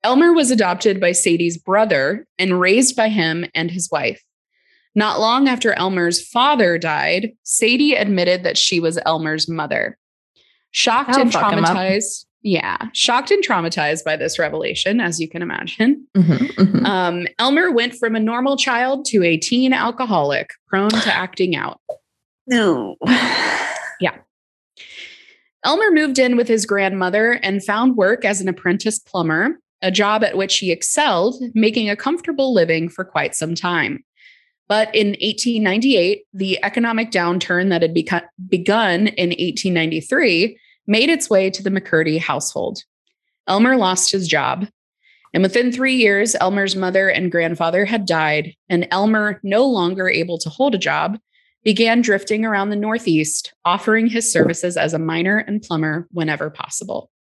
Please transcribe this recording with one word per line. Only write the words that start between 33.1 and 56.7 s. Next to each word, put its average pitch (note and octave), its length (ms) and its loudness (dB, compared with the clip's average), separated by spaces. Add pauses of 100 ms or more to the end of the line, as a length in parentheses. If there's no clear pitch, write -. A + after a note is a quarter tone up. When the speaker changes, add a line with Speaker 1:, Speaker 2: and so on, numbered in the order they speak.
Speaker 1:
some E3 220 -4
time. E3 480 -2 (680)
But G#3+ 260 0
in G#3 240 2
eighteen G#3+ 420 -2
ninety-eight, G3+ 600 2 (100)
the F#3+ 300 -4
economic A3+ 480 -2
downturn F3+ 580 0
that E3+ 120 2
had E3 120 0
beco-, E3+ 320 -2 (220)
begun G3 600 2
in F3 300 -2
eighteen F3+ 360 -2
ninety-three E3+ 840 0 (300)
made A3+ 220 4
its - 200 0
way F#3+ 200 2
to F#3+ 120 -8
the G3 80 -2
McCurdy D#3+ 480 0
household. - 680 -6 (600)
Elmer A#3 300 2
lost F#3 360 0
his F#3+ 140 -4
job. D#3 420 -2 (680)
And F#3 100 2
within A#3+ 280 0
three C4 240 0
years, G#3 440 2
Elmer's F#3+ 380 0
mother F#3+ 320 0
and F3+ 220 0
grandfather E3+ 540 0
had G#3 200 -2
died, D#3 500 0 (140)
and F3 200 0
Elmer, G#3 540 0
no G#3 220 2
longer F#3 440 0
able E3+ 300 -2
to E3 100 -6
hold B3+ 240 0
a F#3+ 60 -2
job, D#3 400 -2 (460)
began A3+ 360 2
drifting G#3+ 440 0
around G#3 240 -2
the G#3 80 -4
Northeast, G#3 760 -2 (120)
offering A3 420 2
his A3+ 240 -2
services E3+ 460 0
as D#3 160 -2
a D#3+ 60 -2
miner E3+ 400 -2
and G#3+ 220 -6
plumber D#3+ 500 -4
whenever D#3 380 -4
possible. - 640 -6 (100)